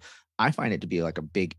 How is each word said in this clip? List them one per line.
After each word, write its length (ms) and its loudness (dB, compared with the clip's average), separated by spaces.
I 120 4
find 220 0
it 80 -2
to 60 -6
be, 140 0
like, 160 -2
a 60 -4
big 360 0